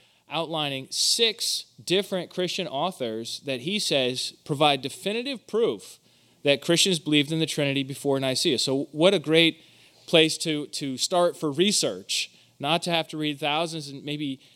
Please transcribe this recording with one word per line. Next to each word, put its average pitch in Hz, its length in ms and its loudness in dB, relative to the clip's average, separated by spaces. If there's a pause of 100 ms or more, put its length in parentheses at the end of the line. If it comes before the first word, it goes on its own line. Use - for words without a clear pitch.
(300)
outlining 147 600 -4
six - 760 0 (180)
different 190 460 -2
Christian 180 360 -4
authors 127 800 -6
that 131 160 -4
he 185 180 -4
says 127 540 0 (120)
provide 143 360 2
definitive 220 680 -6
proof 196 540 -2 (420)
that 139 200 4
Christians 170 360 4
believed 147 320 2
in 160 80 0
the 160 80 0
Trinity 139 380 0
before 139 340 -2
Nicaea. 131 400 0
So 135 320 0
what 165 240 6
a 185 40 4
great 160 420 4 (460)
place 160 320 4
to, 147 280 -4
to 135 300 -6
start 175 400 2
for 156 140 -2
research, 139 800 0 (280)
not 156 240 -2
to 175 80 -4
have 165 180 -2
to 165 80 -10
read 151 240 -4
thousands 156 480 -2
and 139 160 -14
maybe 147 360 -6 (160)